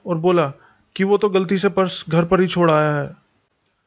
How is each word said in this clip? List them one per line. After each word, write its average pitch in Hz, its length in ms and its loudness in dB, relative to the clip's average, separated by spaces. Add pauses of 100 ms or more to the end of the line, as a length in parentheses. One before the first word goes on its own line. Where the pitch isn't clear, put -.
और 180 100 -2
बोला 165 340 2 (440)
कि 190 80 -2
वो 196 140 2
तो 208 120 0
गलती 190 280 0
से 196 120 0
पर्स 185 400 -4
घर 165 160 2
पर 180 160 2
ही 185 60 2
छोड़ 170 240 2
आया 151 240 2
है। 143 200 -6 (720)